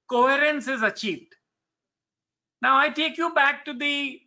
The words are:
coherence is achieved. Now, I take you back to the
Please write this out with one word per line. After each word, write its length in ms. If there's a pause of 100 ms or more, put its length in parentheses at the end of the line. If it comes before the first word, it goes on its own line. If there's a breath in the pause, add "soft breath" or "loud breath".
coherence 600
is 160
achieved. 500 (1300)
Now, 160
I 120
take 280
you 160
back 320
to 80
the 540